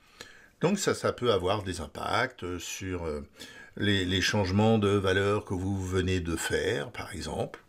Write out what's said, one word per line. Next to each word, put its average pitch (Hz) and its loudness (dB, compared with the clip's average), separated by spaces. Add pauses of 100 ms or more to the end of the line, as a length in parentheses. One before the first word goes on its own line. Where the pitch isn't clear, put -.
(640)
Donc 196 2
ça, - 2
ça 107 0
peut 123 2
avoir 98 2
des 85 -4
impacts, 95 -2
euh, 90 -6
sur... 90 -6
Euh, 76 -4 (560)
les, 101 2
les 92 2
changements 107 4
de 101 4
valeur 98 4
que - -8
vous 95 -2
venez 92 0
de 82 -2
faire, 92 -2
par - -10
exemple. 78 -6